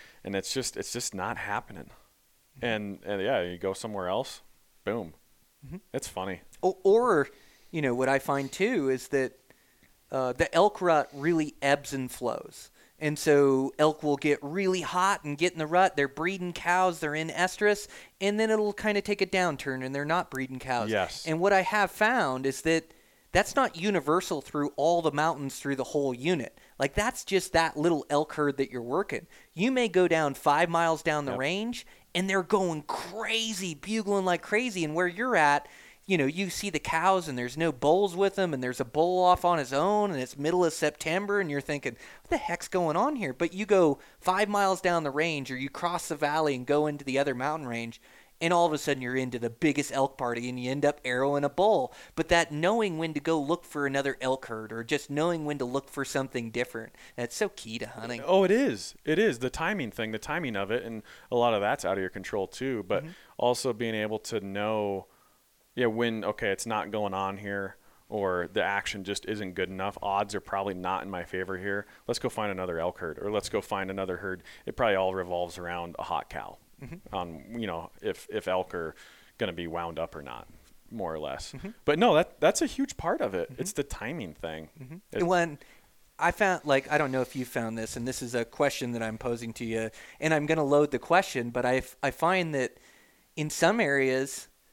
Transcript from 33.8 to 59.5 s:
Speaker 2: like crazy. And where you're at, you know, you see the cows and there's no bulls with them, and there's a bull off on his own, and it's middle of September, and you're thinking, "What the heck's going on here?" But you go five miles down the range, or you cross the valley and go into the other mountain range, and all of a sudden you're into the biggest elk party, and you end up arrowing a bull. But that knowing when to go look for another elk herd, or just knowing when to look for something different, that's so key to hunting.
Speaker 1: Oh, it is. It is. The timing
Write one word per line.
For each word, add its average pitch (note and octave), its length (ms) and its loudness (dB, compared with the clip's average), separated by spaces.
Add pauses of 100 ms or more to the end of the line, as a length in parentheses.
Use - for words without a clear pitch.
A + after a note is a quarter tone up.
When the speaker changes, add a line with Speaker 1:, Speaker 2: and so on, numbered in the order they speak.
Speaker 2:
like F3+ 180 2
crazy. G#3 440 0
And D3+ 100 -4
where F3+ 120 4
you're A3 280 0
at, D3 320 6 (400)
you F#3 120 4
know, C3+ 80 4
you F3 240 -2
see - 180 -6
the D#3 80 -2
cows F3 500 2
and C3+ 80 -6
there's B2 220 -6
no D#3+ 140 2
bulls E3+ 440 4
with G3 200 2
them, F3+ 180 0
and B2+ 80 -2
there's B2+ 180 -4
a C3 60 -2
bull F3 380 2
off F3+ 200 6
on F3 140 4
his C3+ 160 -2
own, G3+ 380 2
and C#3+ 100 -2
it's B2+ 160 -8
middle E3+ 260 2
of D#3+ 80 4
September, F#3 680 0
and F3+ 100 -2
you're C#3+ 100 -2
thinking, C#3 340 -4 (280)
"What - 80 -20
the E4 80 2
heck's - 300 -6
going E3+ 280 0
on C4+ 200 2
here?" E3 180 -4
But E3+ 220 -2
you G#3 100 -4
go F3+ 320 6 (220)
five G3 280 2
miles G3 340 2
down F3 220 2
the C#3+ 60 -4
range, D3 400 -2
or C3 80 -6
you C3+ 100 -6
cross F3 400 -4
the D#3+ 80 -4
valley D3 380 2
and B2+ 140 -6
go D3 180 4
into D3 180 -4
the C3 140 -2
other C#3+ 160 2
mountain C#3+ 340 -4
range, A#2 320 -6 (400)
and E3 140 2
all E3+ 140 6
of D#3 60 0
a D3+ 40 0
sudden C#3 240 0
you're B2 140 -4
into B2+ 240 -2
the A#2 100 -2
biggest C#3 420 0
elk C3+ 240 0
party, A#2+ 320 -2
and B2+ 120 -6
you B2 100 -4
end C#3+ 160 0
up D3 180 2
arrowing C#3 400 2
a C#3+ 60 0
bull. F#3 420 4 (240)
But D#3+ 140 -2
that E3+ 220 4
knowing F3+ 480 0
when D#3+ 160 -4
to D3 40 -2
go E3 220 2
look D#3+ 240 -2
for C#3+ 220 -2
another C#3 340 0
elk C3 240 0
herd, A2 260 -10
or A#2 120 -8
just C#3 260 -2
knowing D#3 340 0
when D3 140 -4
to C3+ 80 -2
look C3 240 -4
for C#3 160 -4
something C3 460 -4
different, A2+ 420 -6 (220)
that's A#2+ 200 -6
so A#2+ 140 0
key - 300 -10
to A2 80 -8
hunting. A#2 360 -10
Speaker 1:
Oh, F#3+ 200 6
it F3+ 80 6
is. G#3 420 2 (120)
It D#3 120 2
is. F#3 220 2
The B2 100 -2
timing E3 400 -2